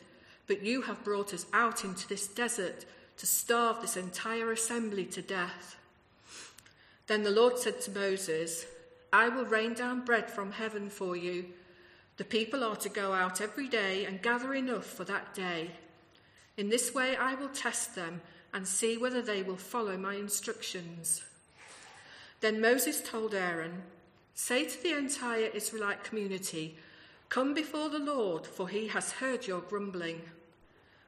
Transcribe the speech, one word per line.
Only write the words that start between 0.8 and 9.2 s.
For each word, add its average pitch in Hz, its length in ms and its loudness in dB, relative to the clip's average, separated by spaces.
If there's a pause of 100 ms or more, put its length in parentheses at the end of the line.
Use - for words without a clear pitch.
have - 200 -6
brought 202 300 0
us 175 220 -6
out 226 300 4
into 185 220 -6
this 196 220 -4
desert 226 560 -2 (320)
to - 100 -4
starve 233 540 4
this - 160 -2
entire 226 560 -2
assembly 220 540 0
to 185 160 -6
death." 180 540 -4 (1300)
Then 214 140 4
the 208 80 4
Lord 240 300 8
said 208 220 0
to 202 100 -4
Moses, 190 720 0 (460)
"I 220 160 10